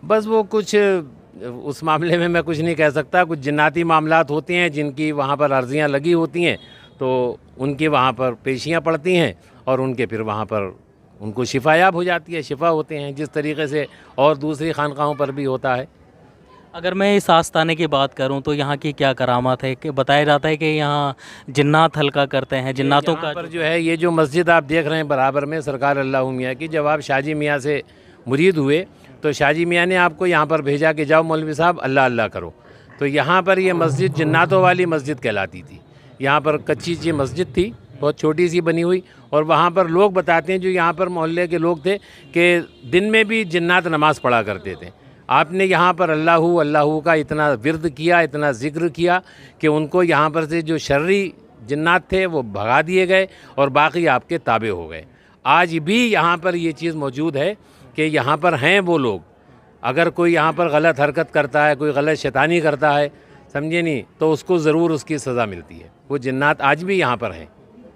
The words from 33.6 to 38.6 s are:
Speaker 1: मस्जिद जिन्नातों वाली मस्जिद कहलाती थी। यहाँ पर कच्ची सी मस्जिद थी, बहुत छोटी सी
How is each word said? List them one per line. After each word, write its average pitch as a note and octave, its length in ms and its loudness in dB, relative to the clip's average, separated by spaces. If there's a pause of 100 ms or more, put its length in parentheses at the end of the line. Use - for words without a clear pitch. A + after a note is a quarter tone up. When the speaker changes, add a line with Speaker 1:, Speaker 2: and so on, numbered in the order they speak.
Speaker 1:
मस्जिद E3 400 0
जिन्नातों D#3+ 460 2
वाली F3+ 260 4
मस्जिद D3 320 -4
कहलाती G2 440 -4
थी। - 160 -20 (420)
यहाँ C#3 200 2
पर D3+ 180 0
कच्ची E3 360 -4
सी D#3+ 180 -4
मस्जिद C#3+ 360 -4
थी, G3+ 240 -2 (220)
बहुत D3 240 -4
छोटी D#3 300 2
सी F3 120 0